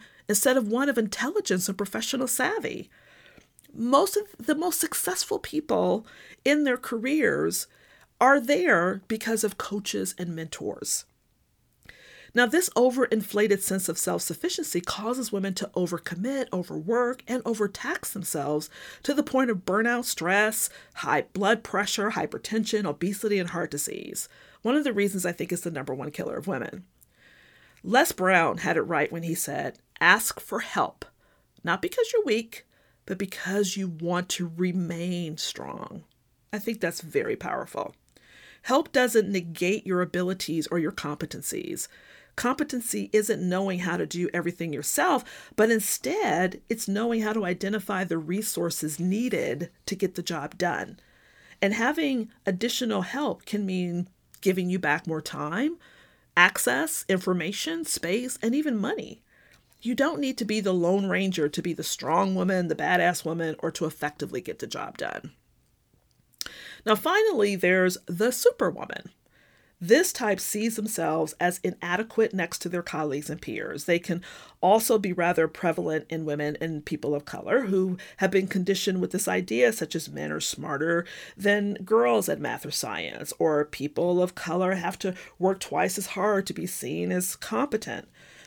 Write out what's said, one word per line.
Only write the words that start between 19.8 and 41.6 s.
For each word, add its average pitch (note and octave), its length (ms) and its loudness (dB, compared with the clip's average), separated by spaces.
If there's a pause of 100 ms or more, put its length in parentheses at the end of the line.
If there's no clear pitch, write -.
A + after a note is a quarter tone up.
stress, G3+ 640 2 (260)
high - 380 0
blood G#3+ 300 2
pressure, G#3 480 0
hypertension, G#3+ 720 -2
obesity, G3 540 0
and F3 100 -2
heart F3 220 -4
disease. - 580 -6 (320)
One A#3+ 140 2
of D4+ 100 4
the B3 80 2
reasons G3 320 2
I F3 80 0
think F3 180 -6
is F3 100 -2
the E3+ 100 -4
number C#3 220 -6
one C3+ 180 -6
killer - 260 -6
of D3+ 100 -6
women. F3+ 380 -6 (1000)
Les A#3+ 300 4
Brown F3 460 4
had E3 180 0
it C#3 40 6
right D#3 300 0
when E3 120 -6
he E3+ 120 -2
said, C#3+ 440 -4 (200)
"Ask F#3+ 400 6
for - 220 -4
help, - 420 -2 (600)
not E3+ 160 0
because A4+ 320 0
you're A4 100 4
weak, A3+ 420 -2 (400)
but F#3 120 -6
because F#3+ 600 -2
you F#3+ 100 -2
want F3 420 -2
to E3+ 260 -4
remain F3 800 -2
strong." - 680 -10 (460)
I G#3+ 80 -6
think A3 200 -4
that's E3+ 220 -4
very D3 340 -2
powerful. - 580 -6 (720)
Help C#4+ 280 2
doesn't A#3 400 4
negate F3+ 540 -2
your F3+ 160 2
abilities F3+ 680 -2
or E3+ 120 0
your D#3 120 0
competencies. - 960 -6 (480)